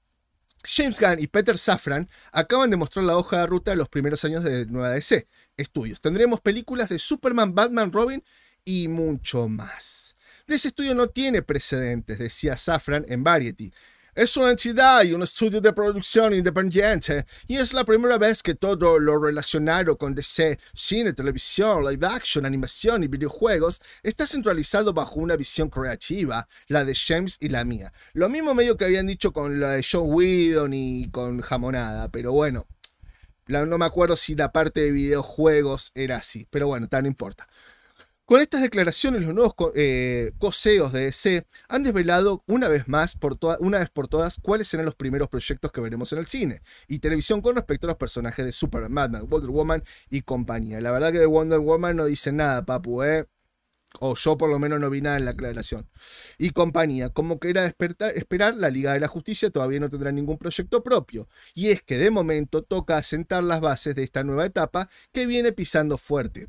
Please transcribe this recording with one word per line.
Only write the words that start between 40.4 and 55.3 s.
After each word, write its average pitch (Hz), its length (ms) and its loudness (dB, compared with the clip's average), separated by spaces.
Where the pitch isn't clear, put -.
de 131 80 -2
D 135 120 -2
C 185 340 0
han 269 140 0
desvelado 190 640 2
una 233 220 2
vez 147 180 2
más, 151 300 0
por 139 200 -4
toda, 165 240 -2
una 190 200 2
vez 170 100 -4
por 135 160 -6
todas, 165 340 -2
cuáles 208 280 -2
serán 160 180 -2
los 147 80 -4
primeros 139 340 -4
proyectos 131 440 -6
que 135 80 -8
veremos 117 320 -6
en 156 80 -4
el 165 60 -8
cine 202 360 -4
y 151 140 -8
televisión 160 420 0
con 240 140 2
respecto 156 300 -4
a - 20 -2
los 165 80 -4
personajes 120 480 -6
de 127 80 -6
Superman, 117 420 -4
Batman, 117 340 -4
Wonder 147 220 0
Woman 156 320 0
y 139 140 -4
compañía. 113 580 -6
La 120 120 -2
verdad 151 180 2
que 170 80 2
de 160 80 8
Wonder 160 320 4
Woman 165 380 2
no 156 100 0
dicen 143 300 -2
nada, 139 280 0
papu, 120 380 -4
¿eh? 151 240 0
O 131 160 -4
yo 156 200 2
por 156 140 2
lo 143 80 2
menos 147 220 0
no 139 100 -2
vi 139 100 -4
nada 143 160 -2
en 135 80 -2
la 123 80 -4